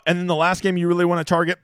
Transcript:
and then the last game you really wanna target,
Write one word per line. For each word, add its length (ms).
and 140
then 80
the 100
last 260
game 140
you 100
really 200
wanna 180
target, 400